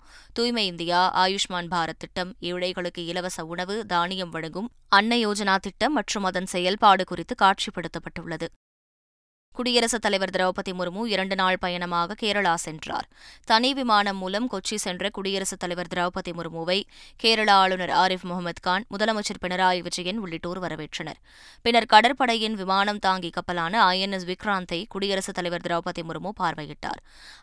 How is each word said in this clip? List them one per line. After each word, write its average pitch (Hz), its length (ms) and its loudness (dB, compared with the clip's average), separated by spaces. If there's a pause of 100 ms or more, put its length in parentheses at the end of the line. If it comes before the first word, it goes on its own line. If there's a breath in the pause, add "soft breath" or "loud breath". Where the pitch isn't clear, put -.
(340 loud breath)
தூய்மை 233 320 0
இந்தியா, 175 600 2
ஆயுஷ்மான் 185 420 -2
பாரத் 165 300 -2
திட்டம், 180 420 -8
ஏழைகளுக்கு 180 680 -6
இலவச 175 400 -6
உணவு, 185 400 -6
தானியம் 180 440 -2
வழங்கும் 165 400 -8 (200)
அன்ன 220 260 6
யோஜனா 208 420 2
திட்டம் 214 360 0
மற்றும் 214 300 -2
அதன் 185 220 -2
செயல்பாடு 190 580 4
குறித்து 175 380 -6
காட்சிப்படுத்தப்பட்டுள்ளது. 170 1040 0 (1080)
குடியரசுத் 240 460 2
தலைவர் 190 280 0
திரௌபதி 185 400 0
முர்மு 180 360 -6
இரண்டு 190 300 -2
நாள் 185 220 2
பயணமாக 175 640 -4
கேரளா 202 320 2
சென்றார். - 560 -6 (340 loud breath)
தனி 240 300 4
விமானம் 208 440 2
மூலம் 196 320 -4
கொச்சி 202 260 -6
சென்ற 190 340 -4
குடியரசுத் 190 500 -4
தலைவர் 175 360 -6
திரௌபதி 180 360 -4
முர்முவை 165 520 -4 (320 loud breath)
கேரள 220 380 4
ஆளுநர் 185 360 4
ஆரிஃப் 185 320 2
முகமது 175 400 -8
கான், 185 240 -2 (120)
முதலமைச்சர் 214 440 -2
பினராயி 180 400 2
விஜயன் 180 360 -6
உள்ளிட்டோர் 180 440 -6
வரவேற்றனர். 156 580 -8 (420 loud breath)
பின்னர் 233 240 4
கடற்படையின் 226 680 6
விமானம் 196 460 0
தாங்கி 185 300 0
கப்பலான 175 540 0
ஐ 185 160 6
என் 196 120 -2
எஸ் 190 140 -4
விக்ராந்தை 185 640 -4
குடியரசுத் 190 480 -4
தலைவர் 175 260 -4
திரௌபதி 170 400 -4
முர்மு 165 280 -8 (100)
பார்வையிட்டார். 151 640 -6 (420 loud breath)